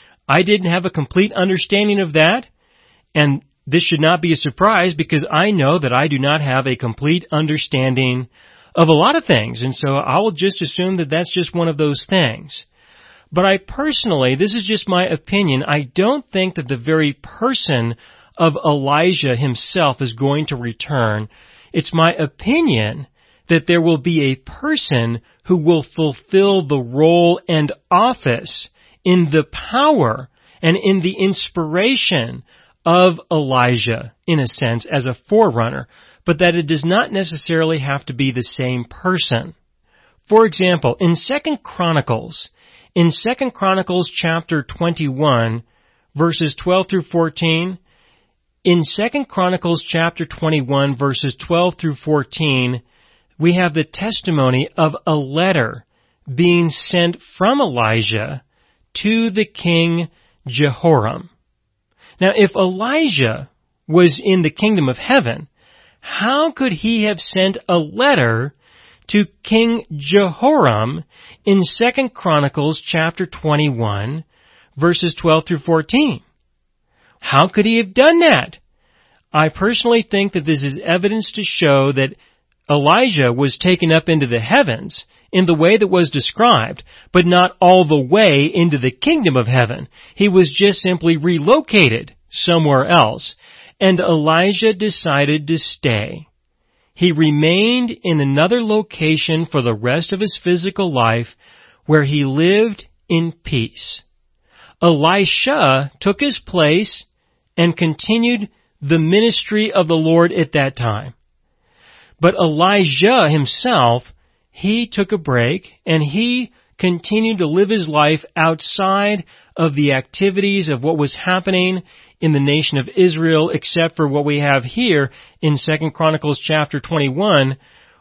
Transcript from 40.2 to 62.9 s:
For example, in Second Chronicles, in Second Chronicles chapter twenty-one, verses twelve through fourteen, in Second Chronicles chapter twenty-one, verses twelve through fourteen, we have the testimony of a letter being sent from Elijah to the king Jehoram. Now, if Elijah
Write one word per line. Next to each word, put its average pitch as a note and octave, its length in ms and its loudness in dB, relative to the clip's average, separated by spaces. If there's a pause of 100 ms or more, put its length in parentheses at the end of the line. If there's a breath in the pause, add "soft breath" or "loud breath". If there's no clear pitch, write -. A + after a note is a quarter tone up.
For A3 160 6
example, F3+ 540 0
in E3+ 160 2
Second C#4+ 480 -4
Chronicles, D3+ 840 -4 (460 soft breath)
in E3+ 160 4
Second B3 400 -4
Chronicles F#3 580 -2
chapter E3 540 -2
twenty-one, C3+ 1000 -2 (520)
verses D#3 400 0
twelve F#3 340 0
through F3+ 140 0
fourteen, E3 760 -2 (840)
in F3 200 4
Second A3 440 -4
Chronicles F3+ 560 -2
chapter E3 420 -4
twenty-one, C#3 720 -2
verses C3+ 380 -4
twelve F3 440 0
through D3+ 160 -4
fourteen, C3 840 -2 (560)
we E3+ 180 2
have F3+ 180 0
the D#3 120 -2
testimony D3 880 -2
of D#3 200 0 (100)
a D#3 100 2
letter C#3+ 720 -2 (480)
being E3+ 360 2
sent E3+ 480 -2 (200)
from B3+ 240 0
Elijah A2+ 840 -2 (520)
to A3+ 340 -2
the G#3 160 -2
king E3+ 640 -2 (400)
Jehoram. C3 800 0 (920 soft breath)
Now, F#3+ 160 4
if G3+ 200 2
Elijah F#3+ 920 -2 (400)